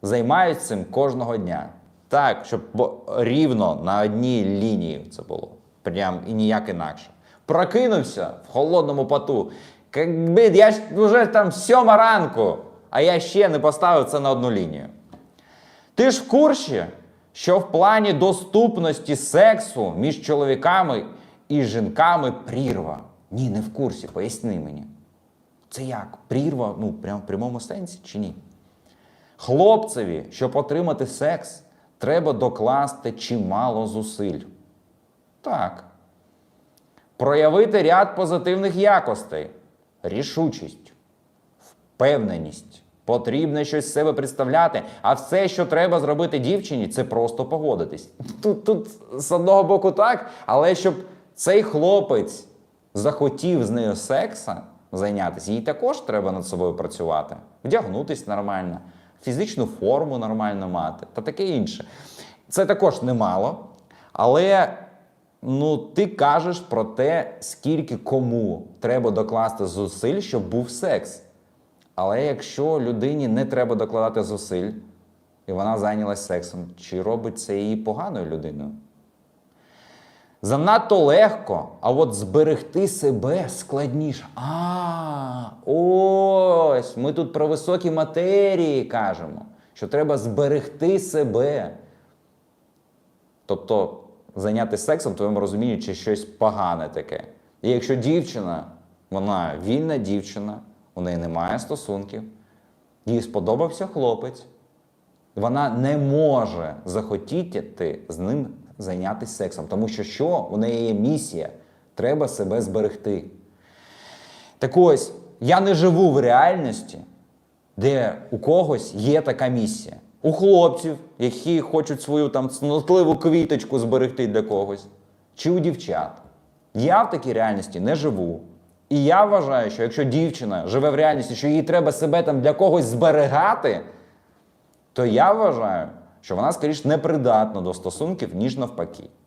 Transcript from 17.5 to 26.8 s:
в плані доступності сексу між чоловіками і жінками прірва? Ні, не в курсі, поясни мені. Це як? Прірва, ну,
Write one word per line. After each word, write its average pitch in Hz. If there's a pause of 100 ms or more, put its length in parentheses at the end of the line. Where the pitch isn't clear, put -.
в 180
плані 208
доступності 180
сексу 170
між 135
чоловіками 139 (420)
і 147
жінками 123
прірва? 95 (320)
Ні, 120
не 104
в -
курсі, -
поясни 101
мені. 73 (840)
Це 131
як? 120 (100)
Прірва, 127
ну, 104